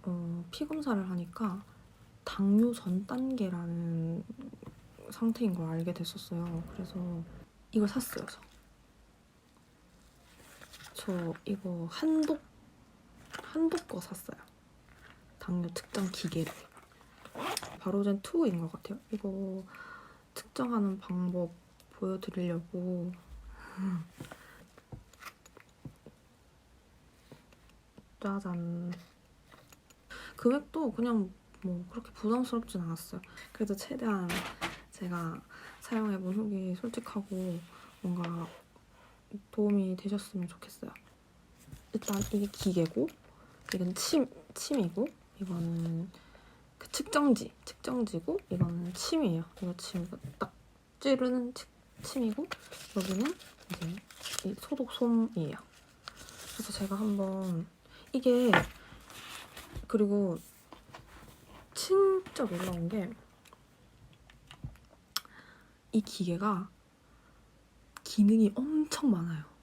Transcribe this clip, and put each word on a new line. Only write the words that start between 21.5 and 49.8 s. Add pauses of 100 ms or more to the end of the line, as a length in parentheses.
보여드리려고. (640)
<laughs>
짜잔. (1500)
금액도
그냥 (300)
뭐
그렇게
부담스럽진
않았어요. (300)
그래도
최대한 (680)
제가 (400)
사용해본
후기
솔직하고 (420)
뭔가 (1040)
도움이
되셨으면
좋겠어요. (1040)
일단 (100)
이게
기계고, (640)
이건
침, (280)
침이고, (360)
이거는 (680)
그
측정지, (140)
측정지고, (100)
이거는
침이에요. (180)
이거
침,